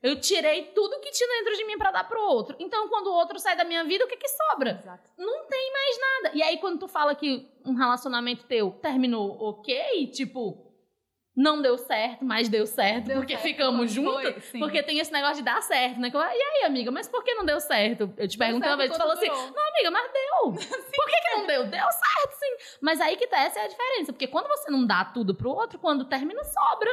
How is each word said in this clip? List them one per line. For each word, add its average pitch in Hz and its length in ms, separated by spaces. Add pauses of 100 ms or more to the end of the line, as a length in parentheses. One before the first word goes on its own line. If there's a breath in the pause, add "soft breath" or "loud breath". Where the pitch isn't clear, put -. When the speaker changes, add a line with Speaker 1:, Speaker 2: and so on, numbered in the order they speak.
Speaker 1:
Eu 285 180
tirei 320 540
tudo 427 260
que - 100
tinha 480 180 (100)
dentro 427 180
de 427 80
mim 427 120
pra 370 140
dar 370 140
pro 453 160
outro. 285 380
Então, 415 300
quando 415 200
o 392 60
outro 339 240
sai 359 180
da 349 80
minha 339 200
vida, 370 200
o - 40
que 494 80
que 554 120
sobra? 277 540
Speaker 2:
Exato. 180 360
Speaker 1:
Não 466 300
tem 523 240
mais 539 280
nada. 523 360
E 302 60
aí, 320 160
quando 359 220
tu 370 80
fala 294 260
que 277 340 (160)
um 262 100
relacionamento 247 720
teu 214 260 (100)
terminou 247 480 (100)
ok, 262 680
tipo, 240 560 (720)
não 302 260
deu 254 160
certo, 240 480
mas 233 240
deu 214 180
certo, 214 420
Speaker 2:
Deu 269 80
Speaker 1:
porque 269 180
Speaker 2:
certo, - 120
Speaker 1:
ficamos 240 480
Speaker 2:
foi, 269 100
Speaker 1:
juntas. 269 400
Speaker 2:
sim. - 140
Speaker 1:
Porque 294 240
tem 294 180
esse 320 120
negócio 294 240
de 294 60
dar 240 200
certo, 254 380
né? 240 100
Que 247 60
eu, 285 40
"E 320 40
aí, 554 400
amiga, 254 260
mas 349 180
por 494 160
que 480 100
não 427 100
deu 302 160
certo?" 226 440 (120)
Eu 208 120
te 196 100
Speaker 2:
Deu 233 80
Speaker 1:
perguntei 247 240
uma 285 60
Speaker 2:
certo - 20
Speaker 1:
vez, 269 140
tu 320 40
falou 330 160
assim, 339 140
Speaker 2:
quando 285 140
durou. 359 140
Speaker 1:
"Não, 605 160
amiga, 523 200
mas 466 220
deu." 539 440
Speaker 2:
<laughs> - 300
Sim. - 100
Speaker 1:
Por 587 140
que 659 100
que 466 160
não 403 100
deu? 269 200
Deu - 240
certo, 587 480
sim. - 420
Mas 311 200
aí 339 160
que 480 100
tá, 403 140
essa 320 200
é 427 40
a 403 40
diferença. 466 440
Porque - 160
quando 330 200
você 587 220
não 269 160
dá 196 180
tudo 190 300
pro 240 160
outro, 427 280
quando 294 280
termina, 302 380
sobra. - 480